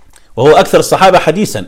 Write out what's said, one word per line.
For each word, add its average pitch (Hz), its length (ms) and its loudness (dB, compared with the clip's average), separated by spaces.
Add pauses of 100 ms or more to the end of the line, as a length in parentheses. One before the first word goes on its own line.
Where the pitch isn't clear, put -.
(380)
وهو 131 140 2
أكثر 180 280 2
الصحابة 180 400 0
حديثا، 160 480 -6